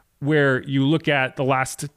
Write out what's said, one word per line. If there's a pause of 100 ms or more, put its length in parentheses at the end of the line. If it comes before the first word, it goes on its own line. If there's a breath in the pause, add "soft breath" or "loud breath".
(200)
where
you
look
at
the
last (120)